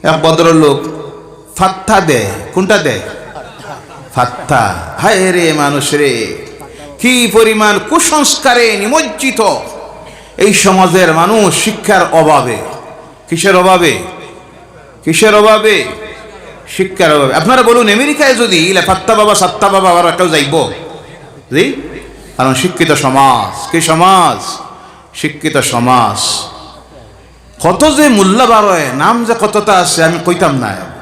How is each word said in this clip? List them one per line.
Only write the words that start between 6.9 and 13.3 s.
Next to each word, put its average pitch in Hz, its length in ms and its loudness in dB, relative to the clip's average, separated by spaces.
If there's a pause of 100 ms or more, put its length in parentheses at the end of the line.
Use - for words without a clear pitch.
কি 247 140 2 (200)
পরিমাণ 214 400 4 (140)
কুসংস্কারে 277 800 0 (120)
নিমজ্জিত 247 600 -4 (960)
এই 208 160 2
সমাজের 185 600 4
মানুষ 196 340 2 (160)
শিক্ষার 202 400 0 (100)
অভাবে। 139 440 2 (680)
কিসের 180 300 0